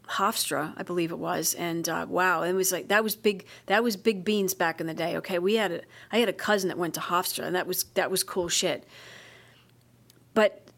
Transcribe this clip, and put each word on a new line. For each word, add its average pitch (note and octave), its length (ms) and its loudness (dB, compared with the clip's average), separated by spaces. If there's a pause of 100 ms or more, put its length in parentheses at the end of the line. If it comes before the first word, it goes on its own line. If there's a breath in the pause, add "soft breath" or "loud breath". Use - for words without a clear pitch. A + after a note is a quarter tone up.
Hofstra, D#3 680 -2
I - 60 -8
believe F3 300 -2
it E3+ 60 -8
was, E3 360 -2
and, E3 340 -4
uh, E3 200 -2
wow, F3 340 2
it E3+ 100 0
was F#3 200 2
like, E3+ 160 -4
that G#3 140 6
was G#3+ 140 -2
big, G3+ 300 -2 (200 loud breath)
that G#3 160 4
was A#3 140 0
big F#3+ 280 0
beans G3+ 280 2
back E3+ 280 0
in E3 60 -4
the D#3+ 80 -6
day, E3+ 220 -2
okay? F3 220 -2
We F#3+ 160 2
had G#3 180 2
a, E3 80 -6 (320 loud breath)
I G#3+ 60 2
had A#3 100 4
a F#3 40 -2
cousin G3 360 2
that D#3 100 -4
went E3+ 160 -2
to D#3+ 60 -4
Hofstra, - 440 0
and D#3+ 100 -4
that F3+ 120 0
was, F3+ 180 -2 (100)
that F3 160 2
was F#3 120 0
cool F3 260 -2
shit. E3 360 0 (1500 loud breath)
But G#3+ 320 4 (120)